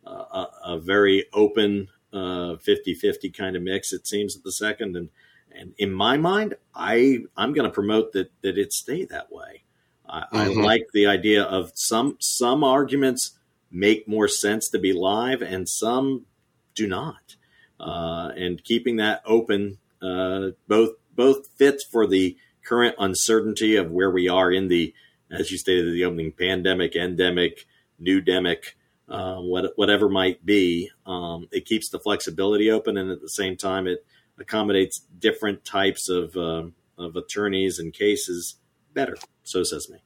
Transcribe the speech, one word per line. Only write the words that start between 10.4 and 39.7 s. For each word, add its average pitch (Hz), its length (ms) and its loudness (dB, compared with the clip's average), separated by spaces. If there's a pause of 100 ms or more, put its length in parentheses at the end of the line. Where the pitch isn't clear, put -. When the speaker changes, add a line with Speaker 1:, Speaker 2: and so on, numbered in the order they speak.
Speaker 1:
I 104 40 4
like 110 280 2
the 104 140 4
idea 101 380 4
of 95 320 -4
some, 123 440 -2
some 127 440 0
arguments 131 760 0 (340)
make 101 360 2
more 107 200 2
sense 104 420 0
to - 100 -2
be 92 120 2
live 107 500 0
and 92 280 -6
some 127 560 -2 (500)
do 107 120 -2
not. 110 480 -8 (440)
Uh, 85 560 -6
and 90 280 -4
keeping 117 340 0
that 107 280 0
open, 104 520 2 (240)
uh, 92 480 -4 (180)
both, 110 240 4 (240)
both 135 320 4 (100)
fits 139 320 4
for 110 180 2
the 95 280 2 (300)
current 120 340 2
uncertainty 107 760 2
of 85 160 2
where 92 200 2
we 90 160 2
are 90 240 4
in 95 160 0
the, 85 260 2 (380)
as 87 180 -4
you 92 80 -6
stated, 87 360 0
the 87 100 0
opening, 82 300 -4
pandemic, 92 600 -2
endemic, 90 720 0 (320)
new 95 240 2
demic, 90 520 0 (340)
uh, 92 300 -8
what, 90 400 -2
whatever 104 320 4
might 92 360 0
be. 90 440 2 (160)
Um, 85 460 -8
it 98 140 -4
keeps 110 240 -4
the 90 100 -8
flexibility 104 680 0
open, 110 280 0
and 95 140 -4
at 87 100 -8
the - 80 -16
same 95 260 -4
time, 95 320 -4
it 90 180 -4 (340)
accommodates 101 600 0 (180)
different 104 440 0
types 98 460 -2
of, 90 260 -2
uh, 82 280 -4 (340)
of 85 180 -12
attorneys 95 640 -2
and 82 140 -8
cases 90 600 -2 (380)
better. 139 220 -4 (280)
So 92 200 -2
says 76 260 -6